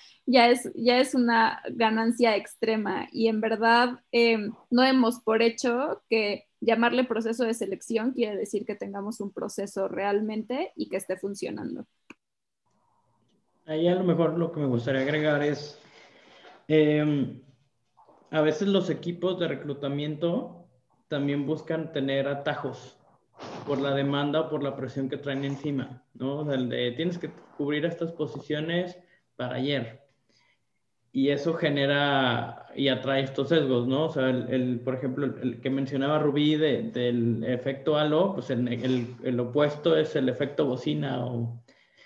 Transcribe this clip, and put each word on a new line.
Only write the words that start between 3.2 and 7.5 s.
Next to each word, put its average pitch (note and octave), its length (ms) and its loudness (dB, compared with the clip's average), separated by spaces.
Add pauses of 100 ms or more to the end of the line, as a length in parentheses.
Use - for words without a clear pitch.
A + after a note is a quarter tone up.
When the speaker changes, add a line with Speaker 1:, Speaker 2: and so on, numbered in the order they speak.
Speaker 1:
en A3 140 0
verdad, A3+ 580 4 (120)
em, A3+ 400 4 (180)
no A#3+ 120 6
demos C4 380 6
por A3 220 2
hecho A#3+ 680 0
que G#3+ 380 0 (140)
llamarle A#3 440 4
proceso A3+ 400 -2
de A3+ 100 0